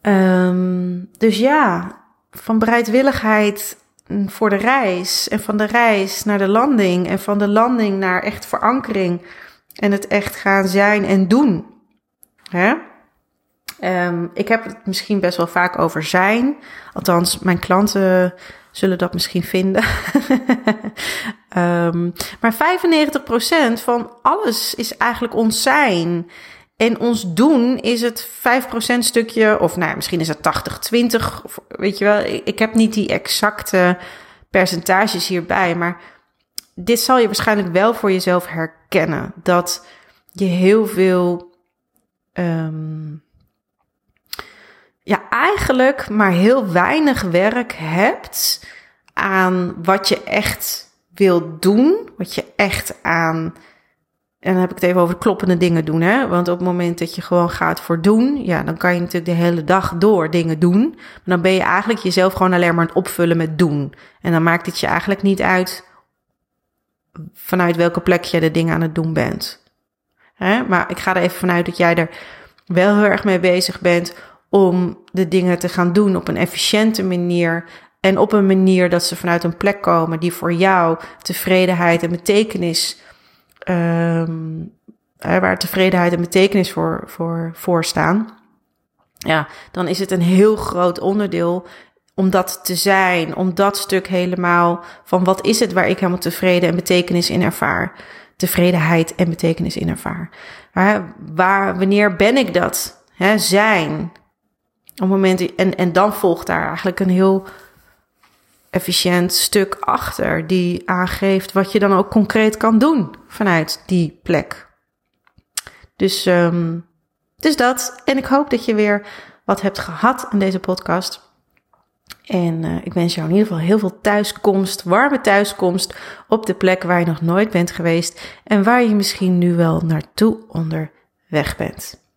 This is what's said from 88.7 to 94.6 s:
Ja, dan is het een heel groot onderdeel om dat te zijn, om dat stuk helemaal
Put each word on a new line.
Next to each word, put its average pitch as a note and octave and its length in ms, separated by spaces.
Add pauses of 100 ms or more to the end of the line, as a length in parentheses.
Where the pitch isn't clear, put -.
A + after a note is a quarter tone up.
Ja, D#3 300 (220)
dan F3+ 180
is F3 100
het F#3+ 120
een F#3 120
heel F#3+ 340
groot F3 440
onderdeel F3+ 640 (500)
om F#3+ 140
dat F#3 340
te F3+ 100
zijn, F3+ 640
om F#3 180
dat G3+ 220
stuk F#3 300
helemaal F3 720 (240)